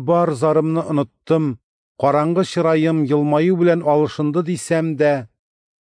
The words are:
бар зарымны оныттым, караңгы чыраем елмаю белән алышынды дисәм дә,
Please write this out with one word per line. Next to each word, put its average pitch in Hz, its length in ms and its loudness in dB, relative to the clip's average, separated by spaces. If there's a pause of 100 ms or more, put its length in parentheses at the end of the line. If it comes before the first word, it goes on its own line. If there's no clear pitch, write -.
бар 170 300 2
зарымны 156 560 0
оныттым, 147 680 -2 (400)
караңгы 151 440 2
чыраем 160 600 0
елмаю 147 560 0
белән 170 240 2
алышынды 151 600 0
дисәм 160 560 -4
дә, 143 300 0 (560)